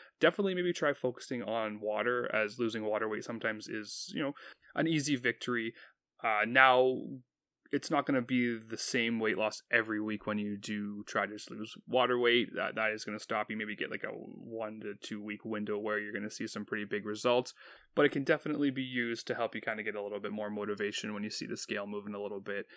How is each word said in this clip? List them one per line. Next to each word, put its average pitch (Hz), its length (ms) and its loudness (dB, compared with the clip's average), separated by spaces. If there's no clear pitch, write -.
definitely 196 340 4
maybe 180 180 0
try 147 200 0
focusing 123 500 -4
on 107 380 -2
water, 107 520 0
as 110 280 0
losing 113 240 0
water 107 240 0
weight 107 160 -4
sometimes 110 420 -4
is, - 480 -8
you 156 80 -2
know, 143 120 -2
an 156 100 2
easy 147 300 2
victory. 120 580 -2
Uh, 107 240 4
now, 127 540 8
it's 143 180 0
not 143 160 2
gonna 135 160 4
be 120 340 2
the 113 220 -8
same 117 400 2
weight 110 180 2
loss 107 320 0
every 110 320 4
week 107 280 -4
when 107 100 2
you 104 180 -2
do 104 520 -4
try 101 180 0
to 101 60 -6
just - 180 -12
lose 110 240 -10
water 123 280 4
weight. 120 380 4
That, 98 220 -2
that 110 160 0
is 110 120 -6
gonna 107 140 -6
stop 107 320 -2
you. 107 60 -6
Maybe 107 180 -6
get, - 160 -4
like, 101 140 -6
a - 80 -4
one 113 680 -10
to 104 140 -8
two 104 260 -10
week 107 240 -8
window 107 320 -2
where 107 220 0
you're 104 140 -6
gonna 104 180 -4
see - 160 -6
some 107 180 -6
pretty 107 200 -4
big 101 200 -4
results, 120 480 2
but 147 100 8
it 143 60 4
can 139 100 0
definitely 147 480 2
be 131 120 -2
used 120 440 -2
to 120 80 -2
help 117 220 -2
you 110 40 -6
kinda 107 220 -4
get 104 140 -2
a 101 60 -2
little 101 180 -4
bit 101 100 -4
more 104 200 -4
motivation 104 640 -2
when 101 100 -4
you 107 60 -4
see - 160 -6
the - 100 -6
scale 104 280 -4
moving 104 300 -6
a 101 80 -6
little 101 160 -4
bit, 101 280 -6